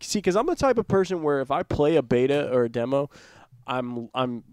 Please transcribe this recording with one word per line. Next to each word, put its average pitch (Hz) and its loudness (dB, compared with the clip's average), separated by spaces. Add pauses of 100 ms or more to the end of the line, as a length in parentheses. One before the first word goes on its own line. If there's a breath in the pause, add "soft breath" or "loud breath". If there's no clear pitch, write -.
see, - -4
'cause 180 2
I'm 233 2
the 349 -2
type 262 2
of - -2
person 185 0
where 147 2
if 131 -6
I 160 -2
play 156 2
a 143 6
beta 131 0
or 123 2
a 117 0
demo, 131 -2 (600 loud breath)
I'm, 123 -6
I'm 120 -4